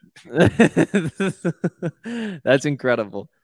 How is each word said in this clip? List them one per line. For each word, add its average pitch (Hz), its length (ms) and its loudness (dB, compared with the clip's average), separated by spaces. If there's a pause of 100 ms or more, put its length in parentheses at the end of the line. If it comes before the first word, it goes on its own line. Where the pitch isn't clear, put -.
(240)
<laughs> 170 1160 0 (1040)
That's 135 220 2
incredible. 117 640 -4 (140)